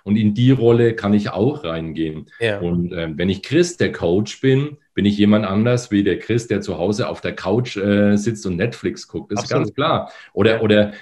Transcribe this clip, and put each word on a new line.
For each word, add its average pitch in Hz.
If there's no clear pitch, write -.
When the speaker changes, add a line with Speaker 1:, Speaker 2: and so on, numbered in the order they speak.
Speaker 1:
Und 101
in 107
die 123
Rolle 117
kann 101
ich 104
auch 117
reingehen. 80
Speaker 2:
Ja. 104
Speaker 1:
Und, 87
ähm, 82
wenn 90
ich 92
Chris, 170
der 98
Coach 92
bin, 135
bin 98
ich 101
jemand 104
anders 113
wie 101
der 92
Chris, 117
der 101
zu 87
Hause 101
auf 82
der 90
Couch, -
äh, 101
sitzt 104
und 92
Netflix 95
guckt. -
Das 104
ist -
Speaker 2:
Absolut. -
Speaker 1:
ganz 107
klar. 147
Oder, 110
Speaker 2:
Ja. 110
Speaker 1:
oder 104